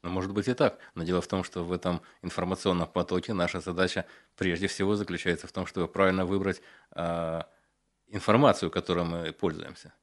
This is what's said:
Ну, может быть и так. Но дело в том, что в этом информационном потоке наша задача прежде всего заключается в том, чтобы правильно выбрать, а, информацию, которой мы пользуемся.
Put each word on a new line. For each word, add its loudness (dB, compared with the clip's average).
Ну, -8
может -2
быть 0
и 0
так. 2
Но -4
дело 2
в -6
том, 0
что -6
в -2
этом -2
информационном 0
потоке -2
наша 0
задача -2
прежде 0
всего 0
заключается -2
в -16
том, -4
чтобы -4
правильно 4
выбрать, 0
а, -4
информацию, 4
которой 0
мы -4
пользуемся. -6